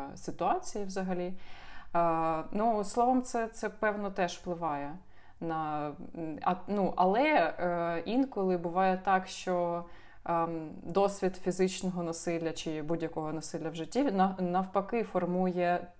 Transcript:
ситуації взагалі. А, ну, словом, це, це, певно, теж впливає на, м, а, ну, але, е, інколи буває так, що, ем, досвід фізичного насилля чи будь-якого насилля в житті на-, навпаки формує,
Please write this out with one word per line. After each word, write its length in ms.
ситуації 720
взагалі. 480
А, 500
ну, 320
словом, 380
це, 260
це, 200
певно, 420
теж 260
впливає 560
на, 520
м, 260
а, 120
ну, 280
але, 260
е, 840
інколи 500
буває 480
так, 220
що, 580
ем, 460
досвід 540
фізичного 680
насилля 500
чи 300
будь-якого 500
насилля 380
в 40
житті 280
на-, 360
навпаки 640
формує, 840